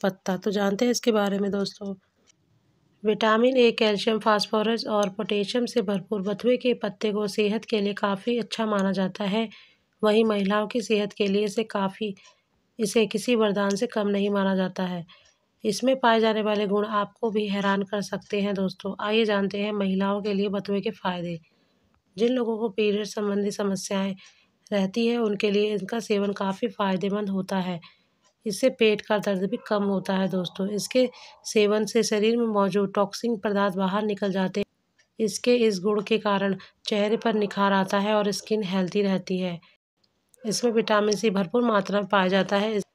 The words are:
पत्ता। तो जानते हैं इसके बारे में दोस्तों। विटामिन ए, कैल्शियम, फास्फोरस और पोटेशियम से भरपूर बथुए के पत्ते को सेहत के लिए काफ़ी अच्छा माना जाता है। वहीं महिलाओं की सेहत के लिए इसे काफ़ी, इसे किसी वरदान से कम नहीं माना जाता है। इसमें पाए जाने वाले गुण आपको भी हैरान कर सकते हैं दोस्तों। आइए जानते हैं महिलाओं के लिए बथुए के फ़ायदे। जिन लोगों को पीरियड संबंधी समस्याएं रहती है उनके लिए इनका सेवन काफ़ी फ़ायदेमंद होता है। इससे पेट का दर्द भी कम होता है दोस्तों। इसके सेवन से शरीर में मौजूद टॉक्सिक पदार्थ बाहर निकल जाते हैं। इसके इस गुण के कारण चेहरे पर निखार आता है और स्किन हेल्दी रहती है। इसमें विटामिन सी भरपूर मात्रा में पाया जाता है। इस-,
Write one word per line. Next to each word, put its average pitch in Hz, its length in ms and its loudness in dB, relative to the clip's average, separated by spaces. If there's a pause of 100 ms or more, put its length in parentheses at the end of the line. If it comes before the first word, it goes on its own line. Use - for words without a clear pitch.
पत्ता। 190 340 -2
तो 185 140 -4
जानते 202 340 0
हैं 247 80 4
इसके 233 200 0
बारे 202 260 2
में 202 120 0
दोस्तों। 196 440 -4 (1080)
विटामिन 220 520 4
ए, 240 140 6
कैल्शियम, 220 480 2
फास्फोरस 214 680 0
और 208 220 2
पोटेशियम 208 580 -2
से 233 160 0
भरपूर 196 400 -2
बथुए 208 340 0
के 240 180 0
पत्ते 214 380 -4
को 208 140 -2
सेहत 208 380 0
के 214 160 0
लिए 202 140 -2
काफ़ी 202 440 -2
अच्छा 220 280 -4
माना 196 260 2
जाता 190 320 -2
है। 214 240 -2 (540)
वहीं 214 220 4
महिलाओं 208 420 0
की 233 140 -4
सेहत 208 320 0
के 208 140 0
लिए 202 180 2
इसे 214 200 -2
काफ़ी, 196 500 -4 (640)
इसे 220 280 2
किसी 208 280 0
वरदान 202 360 2
से 202 160 -2
कम 214 220 -2
नहीं 202 220 0
माना 196 260 0
जाता 185 260 -2
है। 180 460 -8 (360)
इसमें 247 360 0
पाए 226 200 4
जाने 220 220 2
वाले 208 240 0
गुण 202 200 0
आपको 208 440 -4
भी 208 180 -2
हैरान 196 340 0
कर 202 180 -4
सकते 202 400 -6
हैं 202 140 0
दोस्तों। 190 460 -4
आइए 214 240 2
जानते 202 340 0
हैं 208 140 -2
महिलाओं 196 500 0
के 202 120 -2
लिए 202 140 0
बथुए 202 320 -4
के 208 100 -4
फ़ायदे। 175 500 -6 (800)
जिन 233 140 2
लोगों 226 260 -2
को 226 100 -2
पीरियड 208 360 0
संबंधी 202 460 -2
समस्याएं 196 640 -2 (580)
रहती 202 340 0
है 240 120 0
उनके 208 320 0
लिए 208 240 2
इनका 202 260 -4
सेवन 202 320 0
काफ़ी 196 360 -2
फ़ायदेमंद 196 600 -2
होता 190 280 -2
है। 180 240 -2 (640)
इससे 220 240 0
पेट 214 300 2
का 214 180 0
दर्द 196 320 -2
भी 233 80 -4 (100)
कम 208 140 0
होता 196 340 0
है 190 120 0
दोस्तों। 185 400 -4
इसके 226 420 0 (340)
सेवन 214 400 2
से 220 180 2
शरीर 220 340 2
में 240 100 0
मौजूद 196 480 2
टॉक्सिक 208 500 0
पदार्थ 202 300 0
बाहर 190 280 0
निकल 202 300 -2
जाते 190 280 -2
हैं। 202 60 -4 (540)
इसके 220 360 0
इस 220 240 2
गुण 208 220 0
के 214 160 0
कारण 202 380 0 (300)
चेहरे 214 300 0
पर 208 180 0
निखार 202 380 0
आता 196 260 2
है 208 160 0
और 208 160 2
स्किन 214 320 -2
हेल्दी 190 400 0
रहती 190 360 0
है। 180 220 -6 (840)
इसमें 220 260 0
विटामिन 214 440 2
सी 214 140 0
भरपूर 196 320 0
मात्रा 202 380 2
में 196 80 -4
पाया 190 200 4
जाता 190 280 2
है। 214 180 0
इस-, 202 100 -2 (100)